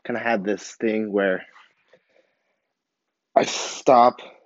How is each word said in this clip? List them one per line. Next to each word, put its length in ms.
kinda 160
had 240
this 320
thing 340
where 340
I 100
stop 760